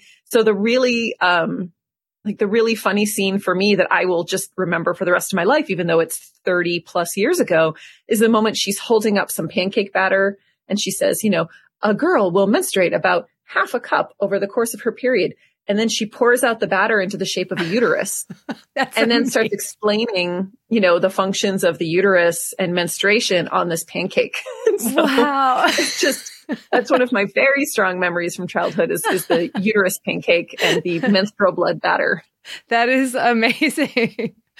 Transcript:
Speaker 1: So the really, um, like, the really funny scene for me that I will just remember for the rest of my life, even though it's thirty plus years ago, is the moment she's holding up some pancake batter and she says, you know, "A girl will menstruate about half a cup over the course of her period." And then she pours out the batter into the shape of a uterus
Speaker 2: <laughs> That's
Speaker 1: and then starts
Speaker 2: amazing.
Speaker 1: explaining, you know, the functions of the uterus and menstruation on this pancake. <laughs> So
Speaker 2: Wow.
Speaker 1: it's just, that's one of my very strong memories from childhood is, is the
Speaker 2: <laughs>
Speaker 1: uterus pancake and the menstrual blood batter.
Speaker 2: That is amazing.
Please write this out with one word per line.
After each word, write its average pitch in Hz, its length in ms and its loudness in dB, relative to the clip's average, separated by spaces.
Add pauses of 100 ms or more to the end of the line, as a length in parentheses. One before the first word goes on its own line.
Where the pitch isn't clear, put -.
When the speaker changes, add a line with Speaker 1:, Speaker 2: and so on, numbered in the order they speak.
(240)
Speaker 1:
So 233 180 2
the 214 100 4
really, 233 720 0
um, 175 500 0 (500)
like, 202 140 -6
the 214 100 0
really 226 280 2
funny 208 320 0
scene 196 320 -2
for 190 160 0
me 196 220 2
that 180 140 2
I 175 140 2
will 175 200 0
just - 340 -6
remember 170 340 -2
for 170 140 -6
the 175 60 2
rest 180 200 0
of 196 40 0
my 170 80 0
life, 294 260 2
even 180 160 -4
though 165 140 2
it's - 320 -6 (120)
thirty 175 360 0
plus - 360 -4
years 269 240 2
ago, 160 360 2 (320)
is 233 100 0
the 226 100 4
moment 220 300 2
she's - 200 -4
holding 220 380 2
up 185 140 -2
some 165 180 -6
pancake 196 440 -2
batter 196 460 0 (300)
and 202 100 -2
she 190 120 -4
says, - 340 -2
you 214 60 2
know, 170 160 0 (340)
"A 214 140 0
girl 240 360 2
will 196 160 2
menstruate 202 460 0
about 175 360 0 (160)
half - 280 -4
a 240 80 -2
cup - 400 -2
over 196 180 0
the 190 80 -4
course 233 280 -4
of 214 80 -14
her 226 100 -2
period." 214 420 -2 (320)
And 202 120 0
then 226 100 2
she 220 160 -4
pours 240 400 2
out 226 160 0
the 208 60 -2
batter 202 340 0
into 190 160 -4
the 175 80 -6
shape 180 260 -6
of 175 80 -6
a 175 60 -2
uterus 196 640 -2 (240)
Speaker 2:
<laughs> - 240 -16
That's - 240 -4
Speaker 1:
and 226 120 2
then 233 140 2
starts 233 220 0
Speaker 2:
amazing. 214 80 -6
Speaker 1:
explaining, 196 960 -2 (160)
you 226 120 2
know, 175 180 6
the 185 100 2
functions 196 560 0
of 170 140 0
the 175 80 -4
uterus 170 720 2
and 175 160 -2
menstruation 185 760 0
on 180 200 0
this 165 160 -4
pancake. - 580 -2
<laughs> - 40 -18 (300)
So 269 280 0
Speaker 2:
Wow. 269 640 2
Speaker 1:
it's 320 320 -2
just, - 320 -4 (400)
that's 247 180 0
one 254 100 4
of 247 120 0
my 202 200 0
very 277 320 2
strong 185 360 -2
memories 175 340 -2
from 180 140 -8
childhood 170 420 -2
is, 170 160 -4
is 285 200 -2
the 165 280 0
Speaker 2:
<laughs> 208 60 -4
Speaker 1:
uterus 196 440 0
pancake 170 560 -2
and 165 220 0
the 175 160 -2
menstrual 196 540 2
blood 170 280 -2
batter. 175 440 0 (440)
Speaker 2:
That 233 200 2
is 262 260 0
amazing. 240 1200 0 (260)